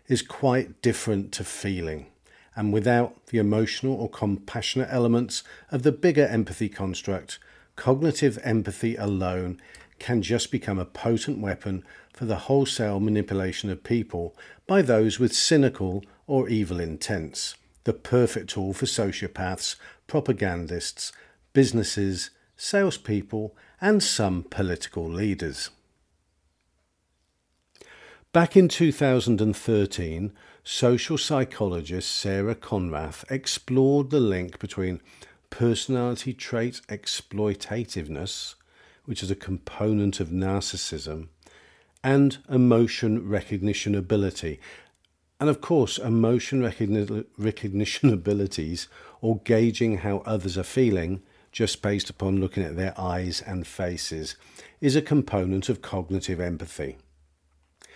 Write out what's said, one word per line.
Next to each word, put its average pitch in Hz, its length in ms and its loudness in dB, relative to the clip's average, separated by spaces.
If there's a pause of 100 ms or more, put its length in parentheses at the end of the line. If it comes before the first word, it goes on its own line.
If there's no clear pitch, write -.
is 123 160 0
quite - 580 0
different 104 520 0
to - 120 -8
feeling, 82 640 -6 (500)
and 104 160 0
without 120 540 2
the 120 100 -2
emotional 110 580 2
or 113 140 -4
compassionate 107 840 -4
elements 120 520 2 (280)
of 127 120 -4
the 143 100 6
bigger 151 340 4
empathy 104 440 -2
construct, - 680 -6 (380)
cognitive 135 680 2
empathy 110 540 0
alone 92 640 -2 (380)
can 120 240 0
just 110 280 0
become 107 280 -4
a 90 80 -4
potent 117 540 -2
weapon 98 440 -4 (300)
for - 100 -10
the 110 120 -2
wholesale 113 640 0
manipulation 101 680 -2
of 90 160 -6
people 92 500 -2 (320)
by 196 140 4
those 113 380 4
with 123 160 4
cynical 101 680 2 (240)
or 131 220 0
evil 98 320 0
intents, 82 720 -6 (300)
the 117 80 2
perfect 117 580 0
tool 98 220 -4
for - 140 -4
sociopaths, 92 880 -4 (300)
propagandists, 87 1080 -4 (400)
businesses, 101 800 2 (260)
salespeople, 107 1000 -2 (240)
and 202 220 4
some 92 400 2
political 90 640 -4
leaders. 87 640 -4 (2500)
Back 170 240 6
in 185 120 10
two 160 240 2
thousand 123 480 2
and 107 160 2
thirteen, 98 760 0 (300)
social 123 540 2
psychologist 92 960 -2
Sarah 101 400 -2
Conrath 78 760 -6
explored 135 800 0
the 147 100 2
link 92 380 0
between 92 420 -4 (480)
personality 120 840 -2
trait 120 560 -6
exploitativeness, 101 1600 -6 (520)
which 113 160 -8
is 95 80 -2
a 95 60 -2
component 101 840 -2
of 90 80 -4
narcissism, 85 1000 -4 (760)
and 139 320 6 (140)
emotion 117 760 4
recognition 101 680 -2
ability. 92 640 -2 (800)
And 143 80 2
of 147 120 2
course, 143 380 2
emotion 117 640 2
recogni-, 107 640 -2 (140)
recognition 104 720 2
<laughs> - 0 -
abilities, 95 760 -2 (340)
or 113 220 0
gauging 113 540 2
how 98 280 -2
others 95 320 -4
are 90 60 -2
feeling, 95 580 0 (280)
just - 300 -2
based 104 300 -2
upon 98 300 -2
looking 95 220 -2
at 80 140 -6
their 95 240 -4
eyes 90 400 -4
and 90 260 -8
faces, 82 720 -8 (440)
is 143 160 4
a 151 60 2
component 95 640 0
of 117 120 -2
cognitive 92 600 -4
empathy. 82 580 -8 (960)